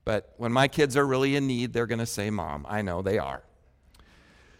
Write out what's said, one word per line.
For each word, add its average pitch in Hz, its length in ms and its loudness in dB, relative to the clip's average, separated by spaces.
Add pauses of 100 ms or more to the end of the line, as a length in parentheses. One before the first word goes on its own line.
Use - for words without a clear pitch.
but 107 320 -4
when 117 140 -4
my 131 160 4
kids 135 300 2
are 143 100 4
really 135 300 2
in 139 100 0
need, 123 260 -2
they're 117 140 0
gonna 117 200 -2
say, 104 220 -4
"Mom." 80 400 -4
I 104 140 -2
know 92 200 -4
they 98 160 0
are. 67 260 -6 (1160)